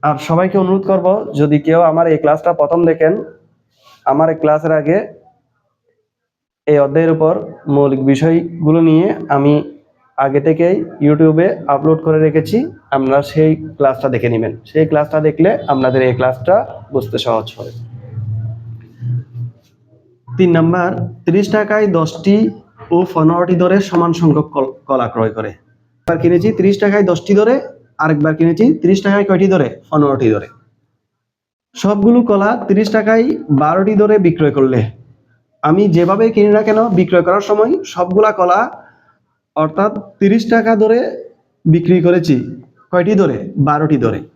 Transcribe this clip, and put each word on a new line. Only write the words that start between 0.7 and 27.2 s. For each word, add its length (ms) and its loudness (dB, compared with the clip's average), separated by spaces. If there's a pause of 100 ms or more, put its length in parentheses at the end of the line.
করব, 160 0 (340)
যদি 160 2 (100)
কেউ 140 4 (100)
আমার 220 0
এই 100 0
ক্লাসটা 380 0
প্রথম 200 0 (100)
দেখেন, 220 2 (960)
আমার 260 2
এই 100 -6
ক্লাসের 380 0
আগে 180 0 (1700)
এই 180 2
অধ্যায়ের 320 0
উপর 180 0 (400)
মৌলিক 360 2
বিষয়গুলো 720 0
নিয়ে 240 4 (300)
আমি 180 2 (640)
আগে 280 0
থেকেই 300 2 (300)
YouTube-এ 420 4 (260)
আপলোড 320 0
করে 200 0
রেখেছি, 300 0 (360)
আপনারা 280 0 (100)
সেই 220 2 (220)
ক্লাসটা 400 -2
দেখে 180 -2
নেবেন। 200 -2 (180)
সেই 200 2
ক্লাসটা 300 0
দেখলে 300 2 (220)
আপনাদের 360 0
এই 100 0
ক্লাসটা 380 0 (340)
বুঝতে 280 -4
সহজ 280 -4 (100)
হবে। 160 -14 (2500)
তিন 280 0
নাম্বার, 340 0 (340)
ত্রিশ 220 0 (100)
টাকায় 300 0 (120)
দশটি 380 0 (540)
ও 60 0 (180)
পনেরোটি 480 0
ধরে 140 2 (120)
সমান 320 0
সংখ্যক 320 2
কল-, 220 -4 (140)
কলা 200 -2
ক্রয় 260 -4
করে। 160 -8 (460)
একবার 260 -4
কিনেছি 260 2 (100)
ত্রিশ 240 2
টাকায় 280 2
দশটি 300 -2